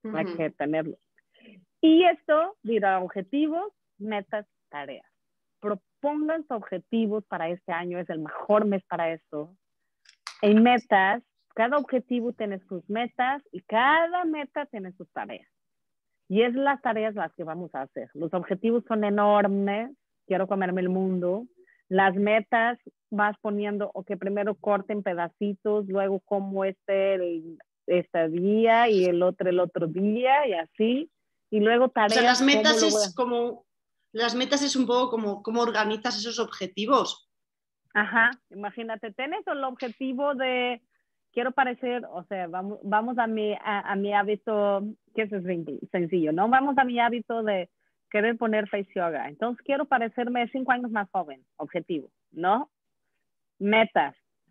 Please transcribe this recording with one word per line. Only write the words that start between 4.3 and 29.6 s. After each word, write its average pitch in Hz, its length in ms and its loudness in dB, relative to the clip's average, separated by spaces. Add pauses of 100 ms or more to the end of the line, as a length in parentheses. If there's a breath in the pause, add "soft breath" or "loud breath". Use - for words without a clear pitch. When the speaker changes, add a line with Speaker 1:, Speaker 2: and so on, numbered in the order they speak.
Speaker 1:
tareas. 143 360 -14 (540)
Propongan 302 840 -4
sus - 80 -16
objetivos 214 720 -2
para 165 240 -6
este 175 220 -8
año. 175 280 -6
Es 170 100 -8
el 165 100 -6
mejor 208 460 0
mes 196 220 0
para 170 240 -2
eso. 160 440 -10 (840)
En 214 220 8
metas, 226 600 4 (320)
cada 247 220 2
objetivo 247 560 -2
tiene 202 340 -6
sus 180 220 -10
metas 247 520 -4 (100)
y 180 100 -14
cada 330 640 2
meta 294 420 -6
tiene 190 260 -12
sus 175 180 -20
tareas. 110 360 -12 (840)
Y 202 140 4
es 240 120 0
las 269 260 0
tareas 220 340 -2
las 170 180 -6
que 175 100 -12
vamos 160 320 -10
a 131 80 -6
hacer. - 300 -12
Los 156 200 -6
objetivos 196 540 -2
son 214 160 -2
enormes. 202 880 2 (340)
Quiero 185 220 -2
comerme 185 340 -2
el 180 80 0
mundo. 185 580 -2 (420 soft breath)
Las 190 260 4
metas 226 640 2 (320)
vas 208 300 0
poniendo, 208 520 -4
"Ok, 190 240 -10
primero 202 380 -2
corten 202 480 -2
pedacitos, 202 840 -4
luego 196 340 -2
como 196 440 -4
este, 196 500 0
el, 165 420 -6 (300)
este 170 420 0
día 220 600 4
y 190 160 4
el 175 160 2
otro 185 280 2
el 180 100 4
otro 175 280 0